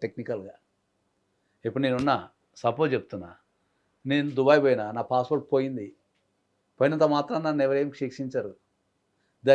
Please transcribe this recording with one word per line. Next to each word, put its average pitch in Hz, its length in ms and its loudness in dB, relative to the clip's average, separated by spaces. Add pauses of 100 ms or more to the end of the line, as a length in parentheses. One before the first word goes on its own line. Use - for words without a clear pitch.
టెక్నికల్గా. 110 520 -10 (1080)
ఇప్పుడు 127 200 -4
నేనున్నా, 131 300 0 (480)
సపోజ్ 131 320 0
చెప్తున్నా, 92 340 -8 (760)
నేను 143 240 0 (100)
దుబాయ్ 143 260 6
పోయినా, 113 220 2 (100)
నా 117 60 -4 (100)
పాస్‌పోర్ట్ 127 400 0
పోయింది, 135 340 -2 (920)
పోయినంత 156 340 2
మాత్రాన 160 340 -2
నన్ను 147 180 0
ఎవరేం 139 240 0 (120)
శిక్షించరు. 127 500 -6 (920)
The 135 100 6